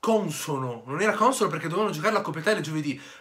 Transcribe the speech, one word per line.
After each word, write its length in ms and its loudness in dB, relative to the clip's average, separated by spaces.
consono, 840 0
non 140 -4
era 120 4
consono 380 4
perché 160 -4
dovevano 260 0
giocare 220 0
la 80 2
Coppa 160 -6
Italia 220 2
giovedì. 400 -4